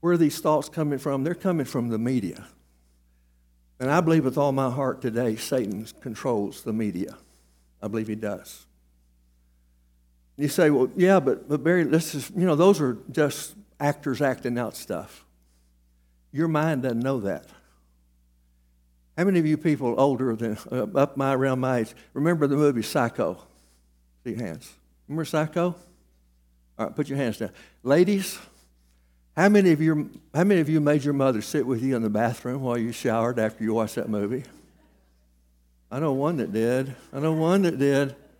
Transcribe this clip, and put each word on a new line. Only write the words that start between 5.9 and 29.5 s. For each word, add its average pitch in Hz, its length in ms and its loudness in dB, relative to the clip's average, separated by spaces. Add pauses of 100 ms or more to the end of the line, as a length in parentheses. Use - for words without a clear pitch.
controls 113 640 -6
the 110 100 -6
media. 101 440 -4 (640)
I 104 60 -8
believe 110 200 -6
he 107 80 -6
does. 104 500 -12 (1700)
You 143 100 -2
say, 156 220 4
"Well, 131 260 4
yeah, 185 240 6
but, 135 300 -2
but 147 140 -2
Barry, 175 200 4
this 156 320 0
is, 135 200 -8
you 180 100 2
know, 170 100 4
those 180 260 6
are 127 160 -2 (140)
just - 440 -2 (240)
actors 143 420 -2
acting 123 360 -2
out 120 180 -6
stuff." - 500 -12 (1040)
Your 156 160 -2
mind 156 360 0
doesn't 120 160 -2
know 131 220 -2
that. 95 240 -6 (1700)
How 170 80 2
many 190 140 4
of 160 60 2
you 156 120 2
people 143 400 0
older 131 360 2
than, 110 240 -4 (140)
uh, 123 140 -2 (120)
up 139 200 2
my, 135 160 0
around 131 260 0
my 127 200 0
age, 110 140 -4 (200)
remember 151 340 0
the 139 80 0
movie 143 280 2
Psycho? 113 540 -2 (840)
See 123 80 -8
your 107 80 -8
hands. 107 320 -10 (380)
Remember 156 160 -6
Psycho? 170 500 -2 (1000)
All 113 80 -4
right, - 100 -10
put 147 140 -4
your 139 80 -4
hands 127 200 -2
down. - 120 -8 (340)
Ladies, 180 560 2 (960)
how 185 140 6
many 196 240 6